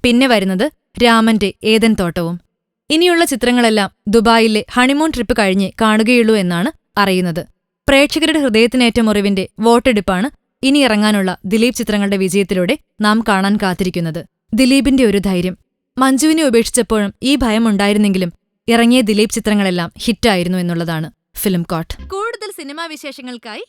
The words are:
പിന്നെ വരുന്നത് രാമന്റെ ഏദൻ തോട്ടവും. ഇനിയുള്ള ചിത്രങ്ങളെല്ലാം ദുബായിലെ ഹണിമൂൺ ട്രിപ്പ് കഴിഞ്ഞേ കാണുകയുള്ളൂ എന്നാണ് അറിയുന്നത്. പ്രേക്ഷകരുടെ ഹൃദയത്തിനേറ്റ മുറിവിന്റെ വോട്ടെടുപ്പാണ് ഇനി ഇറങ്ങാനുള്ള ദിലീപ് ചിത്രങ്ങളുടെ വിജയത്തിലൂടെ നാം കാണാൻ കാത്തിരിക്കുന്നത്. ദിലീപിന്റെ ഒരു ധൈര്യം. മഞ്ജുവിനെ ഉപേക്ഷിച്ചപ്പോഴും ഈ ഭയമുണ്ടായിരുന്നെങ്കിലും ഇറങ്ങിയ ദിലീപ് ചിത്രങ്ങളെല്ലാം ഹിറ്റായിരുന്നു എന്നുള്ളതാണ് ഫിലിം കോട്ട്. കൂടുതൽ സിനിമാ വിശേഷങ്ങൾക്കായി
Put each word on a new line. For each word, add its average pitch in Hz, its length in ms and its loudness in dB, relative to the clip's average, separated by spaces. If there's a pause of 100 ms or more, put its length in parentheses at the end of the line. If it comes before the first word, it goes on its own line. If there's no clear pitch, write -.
പിന്നെ 247 220 4
വരുന്നത് 202 440 0 (340)
രാമന്റെ 220 500 2 (100)
ഏദൻ 220 300 2
തോട്ടവും. 175 460 -4 (500)
ഇനിയുള്ള 339 340 2
ചിത്രങ്ങളെല്ലാം 233 680 0 (180)
ദുബായിലെ 220 640 2
ഹണിമൂൺ 277 400 0
ട്രിപ്പ് 240 280 -4
കഴിഞ്ഞേ 196 320 0 (100)
കാണുകയുള്ളൂ 220 560 2
എന്നാണ് 180 360 -2 (240)
അറിയുന്നത്. 185 500 -2 (420)
പ്രേക്ഷകരുടെ 294 500 2
ഹൃദയത്തിനേറ്റ 240 640 2
മുറിവിന്റെ 202 480 0 (120)
വോട്ടെടുപ്പാണ് 226 680 0 (320)
ഇനി 277 160 2
ഇറങ്ങാനുള്ള 214 680 0
ദിലീപ് 226 300 0
ചിത്രങ്ങളുടെ 202 420 -2
വിജയത്തിലൂടെ 190 600 -2 (220)
നാം 214 280 2
കാണാൻ 196 340 0
കാത്തിരിക്കുന്നത്. 175 640 -4 (280)
ദിലീപിന്റെ 262 500 4
ഒരു 202 140 2
ധൈര്യം. 185 400 -2 (380)
മഞ്ജുവിനെ 269 480 2
ഉപേക്ഷിച്ചപ്പോഴും 220 760 0
ഈ 277 140 2
ഭയമുണ്ടായിരുന്നെങ്കിലും 208 960 0 (360)
ഇറങ്ങിയ 233 320 4
ദിലീപ് 214 300 0
ചിത്രങ്ങളെല്ലാം 196 680 -2
ഹിറ്റായിരുന്നു 185 600 -2
എന്നുള്ളതാണ് 170 520 -4 (260)
ഫിലിം 180 260 -2
കോട്ട്. - 460 -8
കൂടുതൽ 415 420 -10
സിനിമാ 311 360 -14
വിശേഷങ്ങൾക്കായി 254 840 -14